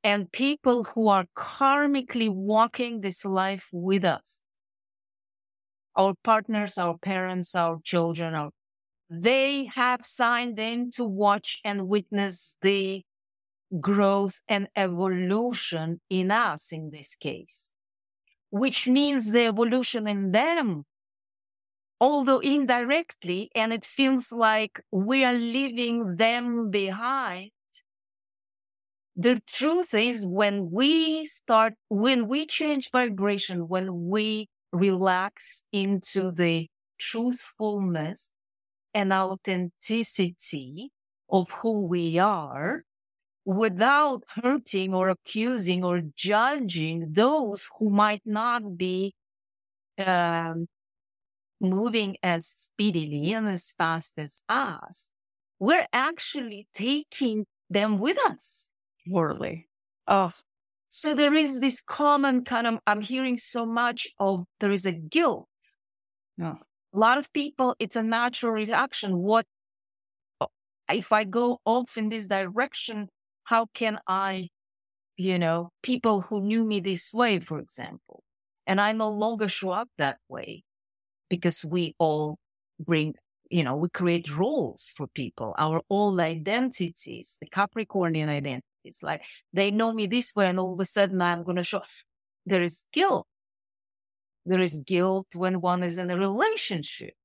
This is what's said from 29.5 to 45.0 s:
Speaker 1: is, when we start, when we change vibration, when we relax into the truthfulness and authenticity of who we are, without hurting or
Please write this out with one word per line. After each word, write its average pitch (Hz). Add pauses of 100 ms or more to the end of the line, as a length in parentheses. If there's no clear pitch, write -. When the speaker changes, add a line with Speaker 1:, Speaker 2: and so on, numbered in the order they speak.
Speaker 1:
is, 220
when 196
we 311
start, 220 (160)
when 226
we 294
change 302
vibration, 196
when 180
we 214 (240)
relax 185
into 196
the 165 (280)
truthfulness 208 (600)
and 196
authenticity 185 (380)
of 185 (120)
who 214
we 170
are, 180 (600)
without 226 (180)
hurting 214
or 185